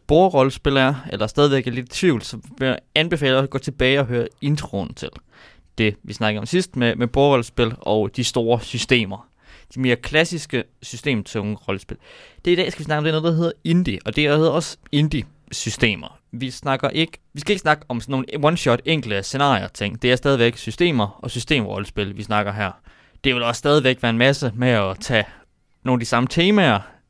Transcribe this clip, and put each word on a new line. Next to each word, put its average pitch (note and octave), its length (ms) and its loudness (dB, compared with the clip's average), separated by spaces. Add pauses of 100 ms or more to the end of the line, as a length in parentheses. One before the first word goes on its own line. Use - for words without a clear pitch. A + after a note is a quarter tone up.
bordrollespil D3 680 4
er, C3+ 180 4 (180)
eller G#2 140 -2
stadigvæk C3+ 400 2
er B2 40 -4
lidt A#2+ 160 -6
i - 120 -12
tvivl, D3 240 2
så - 160 -12 (200)
vil C3 100 -2
jeg B2 100 -2 (160)
anbefale D3+ 420 2
at C3+ 140 0
gå C3+ 80 -4
tilbage C3 420 0
og C3 60 0
høre A#2+ 220 -2 (120)
introen C#3+ 540 -4
til - 140 -10 (680)
det, G#2+ 240 2
vi G2+ 100 -14
snakkede G#2+ 280 -2
om A2 60 -8
sidst F3+ 300 -2
med, A#2+ 200 2
med A#2+ 100 0
bordrollespil B2+ 720 2
og G#2 360 0
de B2 80 0
store A#2 360 0
systemer. A2 680 -2 (480)
De B2+ 60 -6
mere B2 160 2
klassiske D#3 680 -2 (180)
systemtunge G#2+ 720 -4
rollespil. - 420 -8 (480)
Det F3 60 2
i F3+ 40 4
dag F3+ 180 0
skal - 60 -12
vi D3+ 60 -10
snakke D3+ 140 -2
om, D3+ 60 0
det D#3+ 100 2
er D#3 60 0
noget, E3 120 2
der D#3 60 2
hedder E3+ 140 0 (120)
indie, E3+ 400 2
og A2+ 120 -6
det D3 120 2
hedder D#3 220 4
også - 260 -4 (160)
indie-systemer. A#2 1300 -4 (140)
Vi B2 180 -8
snakker C3+ 380 -4
ikke, - 300 -4 (140)
vi D3 80 -12
skal - 120 0
ikke F#3+ 80 -4
snakke D3+ 280 0
om A#2+ 120 -6
sådan C3 120 -10
nogle C#3 400 -2
one-shot, B2+ 320 2
enkle A#2 380 -2
scenarier-ting. A2 800 -2
Det B2 100 4
er B2+ 40 4
stadigvæk A#2+ 400 2
systemer A#2 680 0
og A#2 80 -8
systemrollespil, G2+ 840 -4
vi G#2+ 60 -10
snakker G#2 300 -2
her. G2+ 180 -4 (540)
Det C3 100 2
vil B2 80 -2
også A#2 160 -2
stadigvæk C#3 440 2
være A#2+ 80 0
en A2+ 80 0
masse C3+ 360 2
med B2+ 140 0
at G2+ 320 0
tage A2 240 0 (600)
nogle B2+ 120 2
af A#2+ 40 0
de A#2 60 -6
samme B2 220 0
temaer. E3+ 520 4 (300)